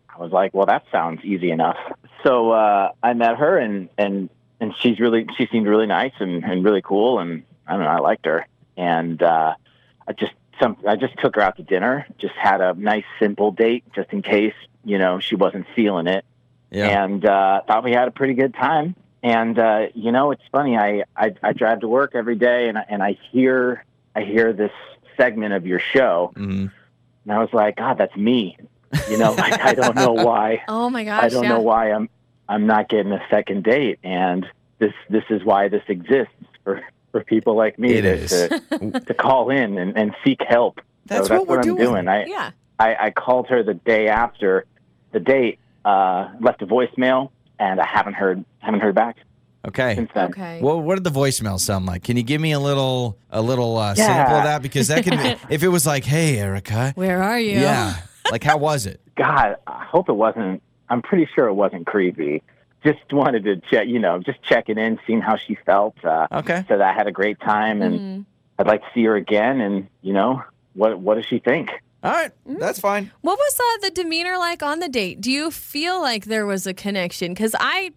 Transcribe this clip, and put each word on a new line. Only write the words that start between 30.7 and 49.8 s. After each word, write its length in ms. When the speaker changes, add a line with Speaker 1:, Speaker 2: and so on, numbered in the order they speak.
Speaker 3:
my 140
gosh, 200
Speaker 1:
I 60
don't 140
Speaker 3:
yeah. 60
Speaker 1:
know 120
why 300
I'm, 180
I'm 200
not 220
getting 220
a 180
second 340
date, 400
and 420
this, 140
this 200
is 140
why 240
this 200
exists 460
for, 180
for 120
people 320
like 240
me 140
Speaker 2:
It 100
Speaker 1:
to, 100
Speaker 2:
is. 180
Speaker 1:
to, 760
to 60
call 360
in 280
and, 200
and 160
seek 240
help. 320
Speaker 2:
That's 200
Speaker 1:
So 60
that's 60
Speaker 2:
what 80
we're 100
Speaker 1:
what 100
I'm 80
Speaker 2:
doing. 180
Speaker 1:
doing. 140
I, 180
Speaker 3:
Yeah. 260
Speaker 1:
I, 160
I 40
called 360
her 160
the 100
day 340
after 580
the 80
date, 380
uh, 460
left 220
a 60
voicemail, 640
and 220
I 60
haven't 260
heard, 320
haven't 220
heard 140
back 220
Speaker 2:
Okay. 280